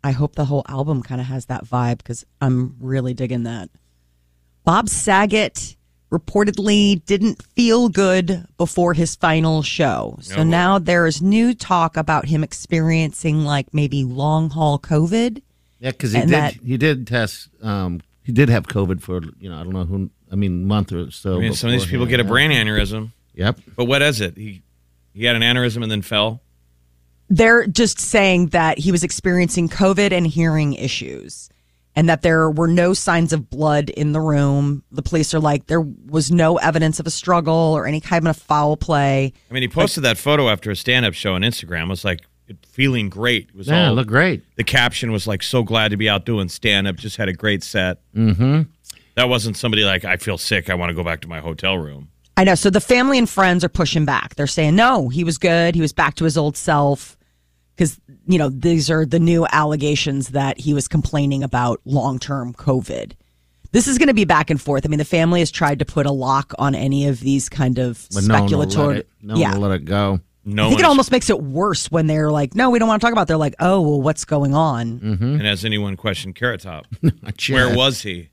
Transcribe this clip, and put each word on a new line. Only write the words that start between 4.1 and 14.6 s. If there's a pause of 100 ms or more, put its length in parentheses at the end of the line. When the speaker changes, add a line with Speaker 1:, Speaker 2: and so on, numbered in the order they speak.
Speaker 1:
Bob
Saget (340)
reportedly
didn't (120)
feel
good (100)
before
his
final
show.
So
Speaker 2:
Oh,
boy.
Speaker 1:
now
there
is
new
talk
about
him
experiencing,
like,
maybe
long
haul